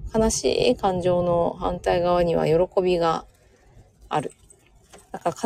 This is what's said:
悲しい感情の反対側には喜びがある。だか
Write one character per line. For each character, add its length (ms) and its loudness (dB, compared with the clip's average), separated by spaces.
悲 160 2
し 420 0
い 40 2
感 240 -2
情 240 0
の 340 0
反 220 -4
対 220 0
側 220 2
に 120 0
は 100 0
喜 360 2
び 160 2
が 280 -2
あ 100 -2
る。 140 -8
だ 80 -14
か 120 -2